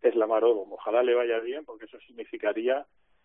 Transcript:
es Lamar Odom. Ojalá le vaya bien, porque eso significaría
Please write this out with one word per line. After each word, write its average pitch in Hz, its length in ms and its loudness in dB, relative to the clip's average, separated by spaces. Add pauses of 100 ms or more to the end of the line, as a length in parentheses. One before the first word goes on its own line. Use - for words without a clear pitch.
es 117 140 4
Lamar 110 280 2
Odom. 101 300 2
Ojalá 113 280 0
le 123 140 2
vaya 117 240 0
bien, 131 260 -8
porque 110 200 -18
eso 117 160 -20
significaría 117 840 -4 (380)